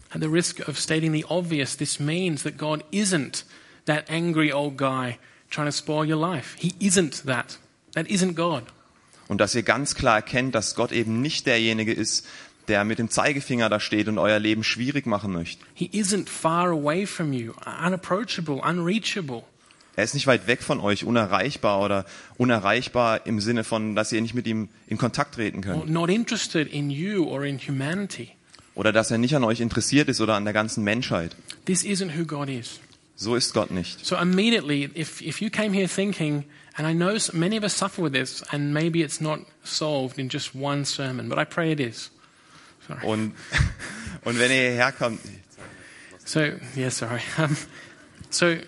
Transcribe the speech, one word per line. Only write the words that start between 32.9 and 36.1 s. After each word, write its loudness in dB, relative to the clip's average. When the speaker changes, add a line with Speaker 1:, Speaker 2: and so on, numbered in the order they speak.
Speaker 2:
So 0
ist 0
Gott 2
nicht. -6
Speaker 1:
So 0
immediately, 2
if, -8
if -6
you -2
came 0
here 2
thinking, -2